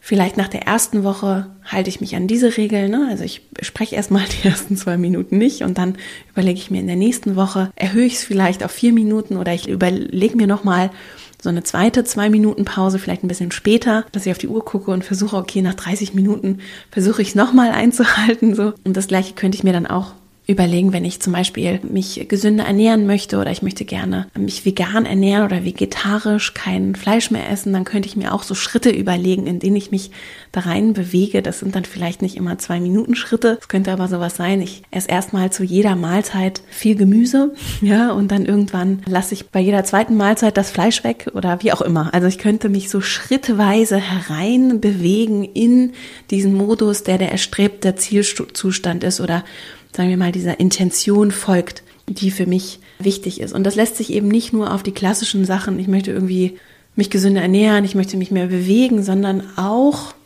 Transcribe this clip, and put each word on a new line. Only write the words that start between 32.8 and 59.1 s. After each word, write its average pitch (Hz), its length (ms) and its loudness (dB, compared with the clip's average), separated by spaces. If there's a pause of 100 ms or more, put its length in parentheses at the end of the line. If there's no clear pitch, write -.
Es - 60 -20
könnte 190 240 -2
aber 185 160 -2
sowas 175 300 -4
sein, 185 260 0
ich - 300 -10
esse 185 160 -6
erstmal 185 420 0
zu 190 140 -4
jeder 190 320 2
Mahlzeit 190 760 -2
viel - 240 2
Gemüse, 240 600 4 (140)
<laughs> - 120 -6
ja, 214 320 4
und 196 180 0
dann 202 160 2
irgendwann 190 600 0
lasse 185 280 0
ich - 140 -12
bei - 100 -2
jeder 190 240 2
zweiten 214 340 2
Mahlzeit 208 400 4
das 196 140 0
Fleisch 226 320 0
weg 233 320 -4
oder 180 280 -2
wie 214 100 2
auch - 80 0
immer. 165 340 0
Also 180 140 4
ich 185 100 -2
könnte 214 300 0
mich 196 200 0
so 202 120 -2
schrittweise 214 960 2
herein 196 840 0
bewegen 202 640 2
in 247 500 4 (380)
diesen 196 240 2
Modus, 208 480 2
der 185 160 0
der 185 140 0
erstrebte 196 640 0
Zielzustand 190 1080 -2
ist 180 180 -2
oder 175 220 -2 (540)
sagen 180 140 2
wir 185 60 2
mal, 180 160 0
dieser 175 280 -2
Intention 202 680 2
folgt, 180 520 0 (260)
die 190 220 -2
für 190 160 -2
mich 185 340 -2 (180)
wichtig 190 420 -4
ist. - 140 -8
Und 196 100 0
das 196 100 0
lässt 226 220 0
sich - 160 -6
eben 208 160 0
nicht 226 240 2
nur 208 200 0
auf 196 100 -2
die 196 100 -4
klassischen 196 520 0
Sachen, 190 340 -2
ich 185 100 -4
möchte 196 240 0
irgendwie 185 460 -2 (360)
mich 196 160 0
gesünder 196 320 2
ernähren, 202 420 4
ich 196 100 -4
möchte 190 220 0
mich 185 140 -2
mehr 185 160 0
bewegen, 202 560 2
sondern 196 400 0 (140)